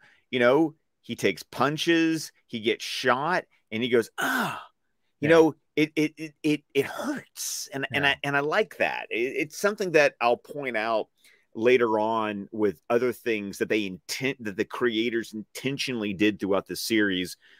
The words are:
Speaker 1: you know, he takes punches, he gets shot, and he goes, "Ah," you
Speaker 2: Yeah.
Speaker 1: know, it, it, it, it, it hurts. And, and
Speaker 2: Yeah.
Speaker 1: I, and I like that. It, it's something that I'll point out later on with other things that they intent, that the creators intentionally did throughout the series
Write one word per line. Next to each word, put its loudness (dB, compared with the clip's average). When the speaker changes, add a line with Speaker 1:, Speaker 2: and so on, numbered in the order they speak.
Speaker 1:
you -2
know, 4
he -10
takes 0
punches, 0
he -10
gets 0
shot, 0
and -4
he -2
goes, 2
"Ah," -2
you 0
Speaker 2:
Yeah. 6
Speaker 1:
know, 6
it, 2
it, 0
it, -14
it, 0
it 2
hurts. -8
And, -6
and 0
Speaker 2:
Yeah. 4
Speaker 1:
I, 0
and -2
I 0
like -2
that. -2
It, -4
it's -4
something -2
that 4
I'll 4
point -8
out 0
later 4
on -2
with 0
other 2
things -4
that -2
they 0
intent, -6
that -8
the 0
creators -2
intentionally -6
did 2
throughout 0
the -8
series 0